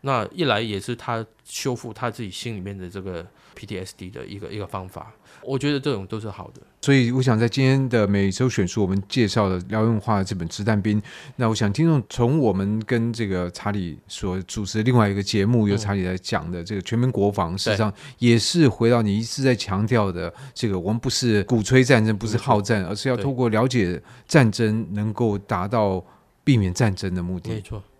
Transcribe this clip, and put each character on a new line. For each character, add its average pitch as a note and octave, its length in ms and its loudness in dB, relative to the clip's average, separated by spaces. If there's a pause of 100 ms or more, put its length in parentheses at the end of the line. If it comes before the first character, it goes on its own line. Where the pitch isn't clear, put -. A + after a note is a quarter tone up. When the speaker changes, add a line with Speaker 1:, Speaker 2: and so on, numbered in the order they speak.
Speaker 1:
那 B2 260 0
一 F3 120 -4
来 A2+ 160 2
也 G#2+ 180 -4
是 A#2+ 160 -6
他 A#2 300 -6 (200)
修 - 300 -6
复 A#2 160 -10
他 A#2+ 200 -6
自 A#2+ 120 -12
己 G2 80 -10
心 A2+ 240 -10
里 G2 60 -10
面 G2 160 -10
的 F#2 140 -12
这 F#2+ 100 -10
个 F2+ 260 -10 (280)
P - 100 -18
T G2+ 140 -10
S F#2 180 -12
D F#2 140 -14
的 - 160 -14
一 G2+ 120 -14
个， G2+ 100 -12
一 G#2+ 100 -10
个 F#2+ 80 -8
方 F#2+ 200 -10
法， F#2 240 -16 (300)
我 C3 180 -6
觉 C#3+ 140 0
得 C#3 80 -2
这 C#3 140 -2
种 F#2+ 120 -8
都 A2 140 -8
是 A2 80 -10
好 G2 220 -14
的。 - 100 -20 (220)
Speaker 2:
所 C#3 120 4
以 A#2+ 160 6
我 C3 120 0
想 B2 160 4
在 A#2 100 4
今 C3+ 160 0
天 C3+ 240 4
的 A2+ 180 4
每 G2 240 2
周 B2+ 160 0
选 G#2 220 0
书， G#2+ 140 0
我 F#2+ 40 4
们 G2 220 0
介 A#2 180 2
绍 G2+ 220 2
了 F#2 100 0 (120)
廖 A2 140 0
永 A2+ 140 2
华 G2+ 240 0
这 F#2+ 140 -4
本 E2 140 -6
《掷 - 120 -8
弹 G2+ 200 2
兵》。 G#2 180 2 (360)
那 A#2+ 120 0
我 A2 60 2
想 G#2 180 0
听 D3+ 140 2
众 D3+ 240 4
从 B2 280 2
我 A#2 140 4
们 G2+ 320 0
跟 A#2 300 0
这 A2+ 120 -4
个 F2+ 260 -4
查 - 180 -6
理 F2+ 360 -6
所 F#2+ 360 -6
主 G#2 240 -8
持 A2+ 100 -6
的 A2 80 0
另 B2 100 2
外 A2 140 6
一 G2 60 0
个 G2+ 80 -2
节 G2 240 0
目， A2+ 200 4
Speaker 1:
嗯。 G2+ 40 2
Speaker 2:
由 G2+ 80 2
查 G2+ 160 -2
理 F#2+ 100 -2
来 F#2 140 -4
讲 E2+ 340 -6
的 F2 100 -8
这 G2 120 -8
个 F#2+ 80 -4
全 A2+ 160 -2
民 B2+ 120 2
国 G2+ 220 2
防， F2+ 200 -2
Speaker 1:
对。 F#2+ 40 -4
Speaker 2:
事 G2+ 140 -2
实 G#2 80 2
上 G#2+ 120 2 (280)
也 A#2 200 6
是 D3+ 300 4
回 A#2 220 2
到 A#2+ 100 4
你 G#2 160 2
一 A2 60 0
直 A#2+ 200 -6
在 B2+ 120 4
强 G2+ 320 -2
调 G#2 260 2
的 E2+ 180 -6 (220)
这 - 160 -4
个， F#2+ 100 -2
我 F2+ 140 -2
们 A#2 80 -2
不 C3+ 80 -4
是 A2+ 360 2
鼓 A#2 180 2
吹 B2+ 200 6
战 A#2+ 220 6
争， A2 140 2
不 A2+ 80 -6
是 A2 100 -2
好 A2 240 2
战， G2+ 220 0
Speaker 1:
没 - 60 -4
错。 F#2+ 40 -4
Speaker 2:
而 - 20 -2
是 A#2+ 140 -4
要 B2 80 0
透 C3+ 160 -2
过 B2 160 0
了 A2+ 180 2
解 G2 360 0 (260)
战 B2 240 6
争， A2 400 0
能 G#2+ 220 -2
够 G#2 240 0
达 G2 280 -4
到 G2+ 380 0 (400)
避 C3 140 6
免 F#2 160 2
战 G#2 200 2
争 F#2 200 -6
的 F2+ 80 -4
目 F2+ 180 -6
的。 - 80 -14
Speaker 1:
没 G#2 140 -6
错。 G#2 200 -12 (180)